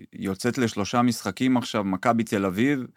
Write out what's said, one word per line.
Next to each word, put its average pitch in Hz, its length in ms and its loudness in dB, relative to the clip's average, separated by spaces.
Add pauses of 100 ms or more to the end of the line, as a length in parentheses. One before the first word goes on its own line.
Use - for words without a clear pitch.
(140)
יוצאת 107 440 -2
לשלושה 117 440 0
משחקים 123 560 0
עכשיו, 110 260 -2
מכבי 113 400 0
תל 101 220 0
אביב, 123 380 0 (140)